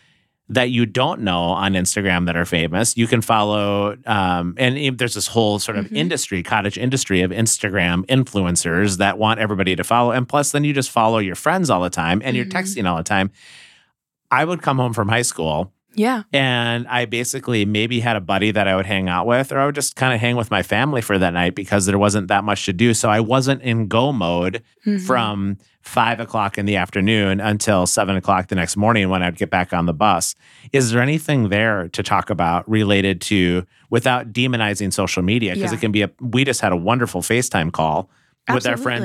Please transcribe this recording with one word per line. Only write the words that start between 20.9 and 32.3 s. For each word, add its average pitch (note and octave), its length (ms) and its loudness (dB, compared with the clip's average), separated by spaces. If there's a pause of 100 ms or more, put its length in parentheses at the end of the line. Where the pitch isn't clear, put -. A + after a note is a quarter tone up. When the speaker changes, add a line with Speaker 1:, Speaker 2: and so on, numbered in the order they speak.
Speaker 1:
for G2 160 0
that F2+ 160 2
night F2 200 0
because G2+ 300 -2
there G2 140 2
wasn't G#2 300 2
that G2+ 160 2
much G2+ 200 -2
to G2+ 80 -2
do. A2+ 220 2
So A2+ 160 0
I G#2+ 100 4
wasn't C3 420 0
in A#2 260 0
go A#2+ 240 2
mode F#2 500 -2 (240)
Speaker 2:
Mm-hmm. G3 200 -2
Speaker 1:
from G#2 520 -2 (240)
five A#2 360 0
o'clock G#2+ 400 -4
in G2+ 60 -2
the G2+ 120 0
afternoon G2 640 2
until G#2 460 2
seven G2 300 0
o'clock F#2+ 320 0
the G2+ 60 -4
next F2 220 -2
morning G#2 340 2
when F#2 120 2
I'd F2+ 140 -2
get F#2+ 140 -4
back F2+ 240 0
on E2+ 120 0
the E2+ 60 0
bus. F2 420 2 (380)
Is B2+ 200 2
there A#2+ 100 2
anything C#3+ 480 0
there G2+ 380 0
to - 140 -6
talk F#2 280 0